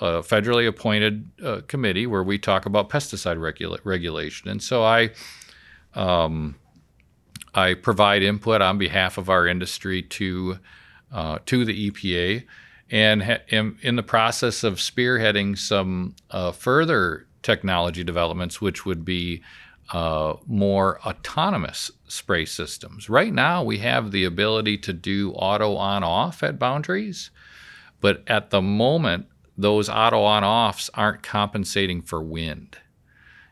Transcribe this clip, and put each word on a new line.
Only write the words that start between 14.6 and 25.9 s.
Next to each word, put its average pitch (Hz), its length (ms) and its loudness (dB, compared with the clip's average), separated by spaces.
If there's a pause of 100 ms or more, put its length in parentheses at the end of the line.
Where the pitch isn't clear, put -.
of 101 120 0
spearheading 107 800 0
some, 92 580 -2 (160)
uh, 92 200 -2
further 127 760 0 (160)
technology 90 600 0
developments, 85 560 -2
which 98 240 -2
would 85 220 -4
be, 87 380 -4 (500)
uh, 80 400 -2 (140)
more 98 540 2
autonomous - 920 -4 (160)
spray 85 360 -2
systems. 90 640 -12
Right 156 240 4
now, 156 320 2
we 110 160 -2
have 120 320 0
the 95 140 2
ability 104 540 0
to 98 140 -6
do 98 400 -2
auto 101 420 0
on-off 98 640 0